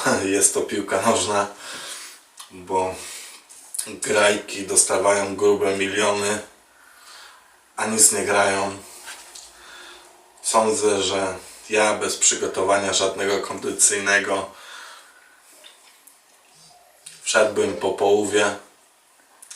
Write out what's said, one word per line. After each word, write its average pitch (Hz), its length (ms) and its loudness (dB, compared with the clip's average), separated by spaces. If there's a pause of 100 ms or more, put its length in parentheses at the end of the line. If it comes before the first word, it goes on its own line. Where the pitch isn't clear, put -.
<laughs> 95 280 2
jest - 180 2
to 98 80 0
piłka 98 400 -2
nożna, 107 460 2 (1040)
bo 92 440 -2 (920)
grajki 104 800 0
dostawają 98 680 2
grube 101 420 4
miliony, 101 600 0 (1400)
a - 100 -4
nic 110 260 4
nie 101 140 -2
grają. 98 520 0 (1600)
Sądzę, 104 600 2
że 95 360 -2 (320)
ja 107 240 4
bez 98 240 -4
przygotowania 95 760 0
żadnego 98 460 0
kondycyjnego 98 1120 0 (2750)
wszedłbym 104 560 0
po 95 140 -2
połowie 104 640 2 (1000)